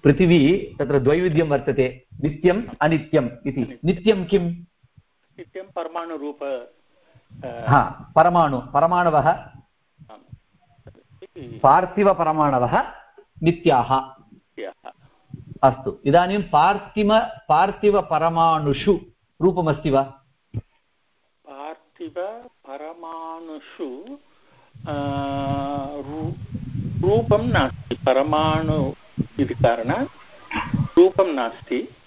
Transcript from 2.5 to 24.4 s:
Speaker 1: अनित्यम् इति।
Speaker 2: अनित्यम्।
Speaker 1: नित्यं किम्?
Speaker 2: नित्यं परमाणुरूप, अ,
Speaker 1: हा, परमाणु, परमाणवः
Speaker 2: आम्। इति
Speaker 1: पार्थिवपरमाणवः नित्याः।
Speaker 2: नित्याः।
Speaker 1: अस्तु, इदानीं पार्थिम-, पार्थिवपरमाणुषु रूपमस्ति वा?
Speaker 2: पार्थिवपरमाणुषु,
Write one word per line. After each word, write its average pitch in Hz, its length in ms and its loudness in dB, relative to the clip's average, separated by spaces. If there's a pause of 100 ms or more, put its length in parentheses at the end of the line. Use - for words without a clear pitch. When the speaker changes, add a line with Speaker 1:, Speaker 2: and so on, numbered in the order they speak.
Speaker 1:
अनित्यम् 151 480 0 (180)
इति। 139 40 -4
Speaker 2:
अनित्यम्। 135 340 -6
Speaker 1:
नित्यं 185 400 0
किम्? 175 300 0 (840)
Speaker 2:
नित्यं 185 260 -16
परमाणुरूप, 147 1040 -8 (760)
अ, 117 240 -12
Speaker 1:
हा, 120 480 2
परमाणु, 160 420 4
परमाणवः 156 720 2
Speaker 2:
आम्। - 1040 -12 (880)
इति 139 400 -16
Speaker 1:
पार्थिवपरमाणवः 190 1300 2 (500)
नित्याः। 135 580 2
Speaker 2:
नित्याः। - 920 -16 (720)
Speaker 1:
अस्तु, - 420 0
इदानीं 180 380 4
पार्थिम-, 202 880 2 (200)
पार्थिवपरमाणुषु 165 1500 2 (420)
रूपमस्ति 165 480 0
वा? 135 340 0 (1200)
Speaker 2:
पार्थिवपरमाणुषु, 165 2750 -14 (680)